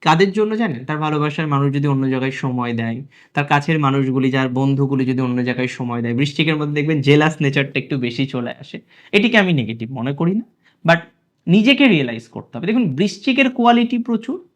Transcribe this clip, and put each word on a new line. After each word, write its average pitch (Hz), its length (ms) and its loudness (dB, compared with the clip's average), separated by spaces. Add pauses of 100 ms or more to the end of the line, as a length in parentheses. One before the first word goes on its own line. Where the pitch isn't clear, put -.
কাদের 170 300 4
জন্য 214 260 0
জানেন? 151 280 -4
তার 151 120 -6
ভালোবাসার 151 500 -2
মানুষ 139 280 0
যদি 143 120 0
অন্য 135 220 0
জায়গায় 131 220 -2
সময় 123 420 -4
দেয়, 113 300 -4 (300)
তার 143 120 0
কাছের 147 340 2
মানুষগুলি, 135 520 2
যার 131 180 0
বন্ধুগুলি 135 560 0
যদি 127 160 -2
অন্য 123 240 -2
জায়গায় 127 220 -2
সময় 120 340 -6
দেয়, 117 120 -4
বৃশ্চিকের 147 420 0
মধ্যে 147 260 -4
দেখবেন 151 200 0
জেলাস 147 400 4
নেচারটা 139 380 0
একটু 139 180 -6
বেশি 123 280 -4
চলে 123 260 -6
আসে। 127 300 -16 (300)
এটিকে 226 260 2
আমি 185 160 4
নেগেটিভ 113 380 -4
মনে 127 220 -6
করি 165 220 -2
না, 226 60 -2 (440)
but 170 120 4 (500)
নিজেকে 233 400 4
রিয়েলাইজ 127 400 0
করতে - 300 -14
হবে। 156 100 -6
দেখুন, 220 280 0
বৃশ্চিকের 247 540 0
কোয়ালিটি 240 480 2
প্রচুর 240 580 -6